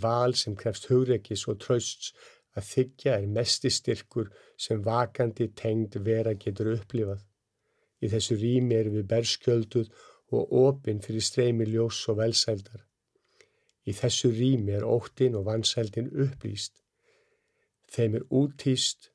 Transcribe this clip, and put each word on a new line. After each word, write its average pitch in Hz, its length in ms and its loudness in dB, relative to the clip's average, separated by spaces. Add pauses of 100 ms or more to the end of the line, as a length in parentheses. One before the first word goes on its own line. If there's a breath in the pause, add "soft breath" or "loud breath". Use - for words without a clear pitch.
val 120 340 2
sem 104 220 -2
krefst - 320 -6
hugrekis 123 640 2
og 101 80 -6
trausts. - 540 -4 (420 loud breath)
Að 101 160 -6
þiggja 131 480 0
er 101 80 -4
mesti 113 400 -2
styrkur 113 600 -4 (260 soft breath)
sem 113 240 -4
vakandi 117 720 0
tengd 110 480 -2
vera 110 320 0
getur 107 400 -4
upplifað. 104 480 -4 (800)
Í 117 120 -2
þessu 110 280 0
rými 120 360 2
erum 107 200 0
við 101 160 -2
berskjölduð 117 760 2 (480 loud breath)
og - 160 0
opin 131 520 4
fyrir 110 200 -4
streymi 113 440 2
ljós 113 340 0 (100)
og 104 80 0
velsældar. 110 640 -2 (1040 soft breath)
Í 101 100 -4
þessu 120 360 2
rými 113 440 2
er 104 80 -2
óttinn 117 540 2
og 98 100 -2
vansældin 110 640 -2
upplýst. 135 680 -4 (1120)
Þeim 113 260 0
er - 100 -6
úthýst - 880 0